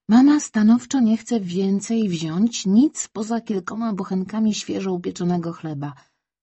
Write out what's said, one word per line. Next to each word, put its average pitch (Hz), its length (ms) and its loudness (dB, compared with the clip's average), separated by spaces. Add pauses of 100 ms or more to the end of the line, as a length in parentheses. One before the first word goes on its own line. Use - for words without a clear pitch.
Mama 277 320 6
stanowczo 233 600 2
nie 220 160 4
chce 233 240 -4
więcej 196 680 -2
wziąć 175 580 -2
nic 233 420 4
poza 220 320 -6
kilkoma 220 520 -6
bochenkami 196 640 -2
świeżo 196 380 -6
upieczonego 175 600 -4
chleba, 143 420 -10 (480)